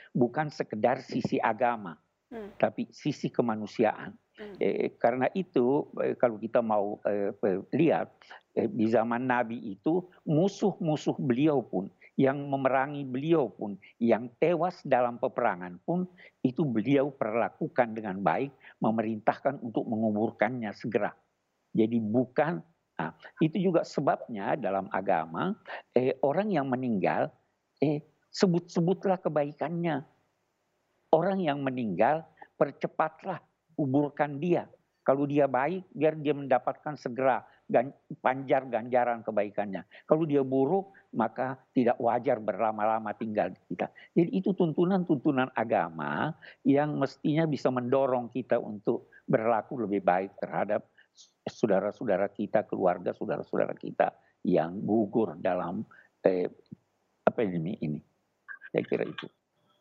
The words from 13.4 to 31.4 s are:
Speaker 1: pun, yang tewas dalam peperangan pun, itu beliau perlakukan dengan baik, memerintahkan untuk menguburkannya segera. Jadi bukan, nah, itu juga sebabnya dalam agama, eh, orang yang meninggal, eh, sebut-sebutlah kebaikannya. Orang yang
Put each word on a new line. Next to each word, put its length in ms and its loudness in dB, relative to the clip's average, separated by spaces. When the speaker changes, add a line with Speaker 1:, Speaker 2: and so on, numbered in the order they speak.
Speaker 1:
pun, 320 -8
yang 240 4
tewas 400 0
dalam 400 2
peperangan 640 -2
pun, 160 0
itu 240 0
beliau 480 2
perlakukan 800 -2
dengan 280 -4
baik, 280 0
memerintahkan 800 0
untuk 240 -4
menguburkannya 880 0
segera. 400 -2
Jadi 300 2
bukan, 560 0
nah, 160 -6
itu 320 2
juga 160 2
sebabnya 720 -2
dalam 320 -2
agama, 640 -2
eh, 320 0
orang 240 0
yang 160 0
meninggal, 640 0
eh, 240 0
sebut-sebutlah 880 0
kebaikannya. 800 -4
Orang 240 2
yang 240 0